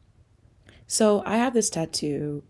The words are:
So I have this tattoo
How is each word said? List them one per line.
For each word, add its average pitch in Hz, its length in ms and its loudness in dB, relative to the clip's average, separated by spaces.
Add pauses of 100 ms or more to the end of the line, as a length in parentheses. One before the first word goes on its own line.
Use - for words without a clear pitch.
(880)
So 208 380 4
I 208 120 0
have 247 160 0
this 220 160 2
tattoo 147 800 -4